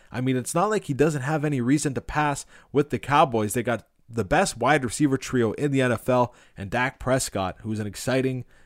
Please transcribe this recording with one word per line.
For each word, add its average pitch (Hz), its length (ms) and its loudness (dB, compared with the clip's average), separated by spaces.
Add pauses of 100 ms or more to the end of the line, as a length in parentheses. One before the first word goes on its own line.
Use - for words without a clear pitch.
(120)
I 123 80 -6
mean, 127 160 0
it's 120 180 -6
not 190 160 0
like 208 140 -2
he 190 100 -4
doesn't 147 280 2
have 147 220 -2
any 143 160 0
reason 139 340 2
to 117 60 -4
pass 147 460 -2 (240)
with 143 200 2
the 123 100 -2
Cowboys. 123 520 2
They 120 120 -2
got 113 240 -2 (200)
the 113 140 -4
best 147 360 2
wide 131 260 4
receiver 135 320 0
trio 120 360 0
in 143 200 -2
the 135 80 2
N 127 100 2
F - 180 -2
L, 123 260 2 (220)
and 98 140 -8
Dak 123 300 -2
Prescott, 101 640 -2
who's 107 180 -4
an 107 60 -6
exciting 127 580 -2 (220)